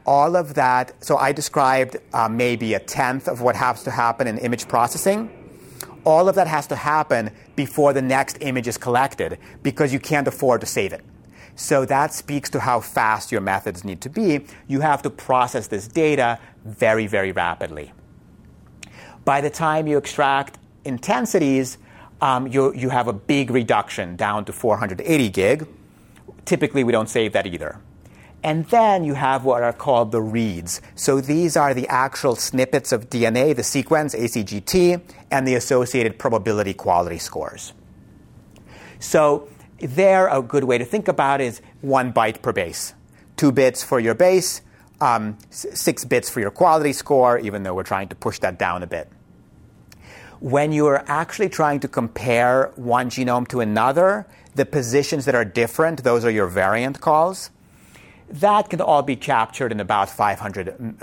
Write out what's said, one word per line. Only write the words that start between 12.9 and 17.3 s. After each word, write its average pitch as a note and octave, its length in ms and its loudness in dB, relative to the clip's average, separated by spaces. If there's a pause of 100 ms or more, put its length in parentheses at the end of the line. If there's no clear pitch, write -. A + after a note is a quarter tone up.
your G#2+ 80 0
methods F#2+ 420 -4
need F#2+ 200 -10
to B2+ 80 -10
be. D#3 340 0 (240)
You C3+ 120 -2
have D3 220 0
to C#3+ 80 -4
process B2+ 560 0
this G#2 220 -8
data C3+ 500 2 (280)
very, A2 400 2
very G2 260 -2